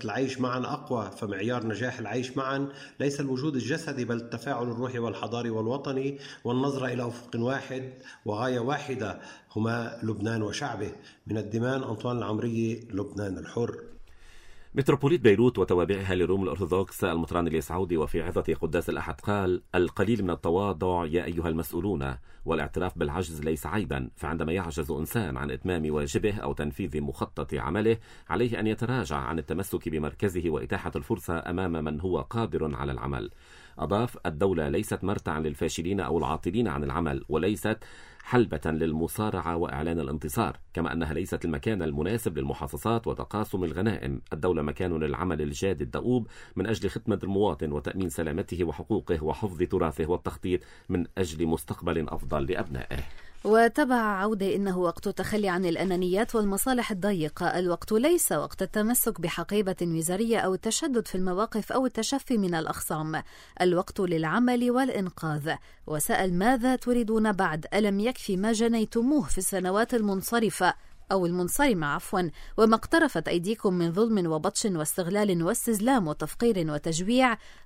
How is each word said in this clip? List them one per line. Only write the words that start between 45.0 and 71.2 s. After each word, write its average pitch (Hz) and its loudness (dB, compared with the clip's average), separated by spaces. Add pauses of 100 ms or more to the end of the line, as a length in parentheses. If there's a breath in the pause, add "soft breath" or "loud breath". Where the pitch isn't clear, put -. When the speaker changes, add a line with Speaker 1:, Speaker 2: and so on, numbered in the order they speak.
Speaker 2:
الجاد 76 -2
الدؤوب 107 0 (280 loud breath)
من 95 0
أجل 101 0
خدمة - 0
المواطن 92 0
وتأمين 80 -2
سلامته 85 -2
وحقوقه 82 -2
وحفظ 85 -2
تراثه 82 0
والتخطيط 87 -2 (300 loud breath)
من 90 2 (120)
أجل 82 -2
مستقبل 80 0
أفضل - -2
لأبنائه". 67 -4 (440 loud breath)
Speaker 3:
وتبع 233 6
عودة: 208 0
"إنه 190 0
وقت 180 0
التخلي 202 0
عن 180 2
الأنانيات 180 2
والمصالح 220 2
الضيقة، 180 0
الوقت 175 0
ليس 285 4
وقت 151 -2
التمسك 214 0
بحقيبة 185 0
وزارية 180 2
أو 185 2
التشدد 226 0
في - -6
المواقف 196 0
أو 262 2
التشفي 247 0
من 180 2
الأخصام، 156 -2 (380 loud breath)
الوقت 180 2
للعمل 208 2
والإنقاذ". 175 0 (360 soft breath)
وسأل: 175 0
"ماذا 240 4
تريدون 226 2
بعد؟ 170 0
ألم 202 4
يكفي 214 0
ما 214 2
جنيتموه 233 4
في - 4
السنوات 190 2
المنصرفة 202 2 (380 soft breath)
أو 190 4